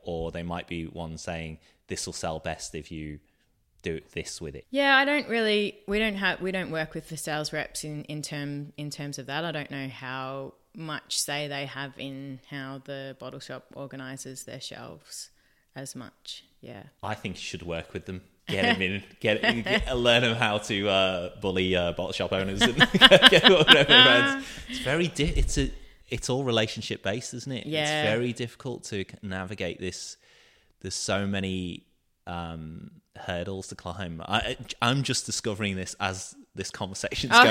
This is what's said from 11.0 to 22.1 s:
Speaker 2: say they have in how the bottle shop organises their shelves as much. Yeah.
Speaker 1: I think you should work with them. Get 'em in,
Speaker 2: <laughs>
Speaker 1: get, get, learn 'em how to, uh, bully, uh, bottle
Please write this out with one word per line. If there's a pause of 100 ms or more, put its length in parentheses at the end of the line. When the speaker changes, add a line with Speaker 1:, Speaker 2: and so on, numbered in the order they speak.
Speaker 2:
say
they
have
in (100)
how
the
bottle
shop
organises
their
shelves (460)
as
much. (160)
Yeah. (200)
Speaker 1:
I
think
you
should
work
with
them. (260)
Get
'em
in, (100)
Speaker 2:
<laughs>
Speaker 1:
get, (220)
get,
learn
'em
how
to,
uh,
bully,
uh,
bottle